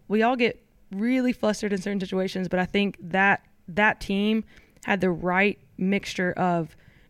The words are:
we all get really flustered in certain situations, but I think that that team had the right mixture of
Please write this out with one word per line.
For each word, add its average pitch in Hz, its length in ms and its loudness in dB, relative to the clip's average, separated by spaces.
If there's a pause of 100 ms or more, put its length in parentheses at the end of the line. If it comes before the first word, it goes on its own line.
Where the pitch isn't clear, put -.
we 214 140 2
all 247 140 2
get 233 260 0 (280)
really 247 420 0
flustered 208 400 -2
in 196 80 -2
certain 196 200 -4
situations, 185 480 -4
but 185 120 0
I 180 60 0
think 202 340 0
that 190 440 2 (240)
that 202 320 2
team 208 440 0 (400)
had 196 160 0
the 185 100 2
right 180 480 0 (200)
mixture 185 540 -2
of 170 440 -2 (340)